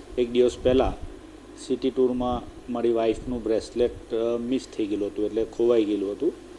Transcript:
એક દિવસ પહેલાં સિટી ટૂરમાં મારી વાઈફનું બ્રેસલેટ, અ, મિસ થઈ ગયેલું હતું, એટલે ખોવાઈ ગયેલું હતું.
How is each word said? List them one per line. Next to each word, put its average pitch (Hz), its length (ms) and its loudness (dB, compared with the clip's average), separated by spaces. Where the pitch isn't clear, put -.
એક 120 140 2
દિવસ 123 320 4
પહેલાં 127 300 4
સિટી 131 220 0
ટૂરમાં 123 520 0
મારી 117 220 2
વાઈફનું 113 500 0
બ્રેસલેટ, 113 680 0
અ, 117 240 0
મિસ 123 300 -2
થઈ 110 80 0
ગયેલું 101 220 -2
હતું, 104 180 -4
એટલે 104 200 0
ખોવાઈ 117 400 4
ગયેલું 101 260 0
હતું. 131 220 -2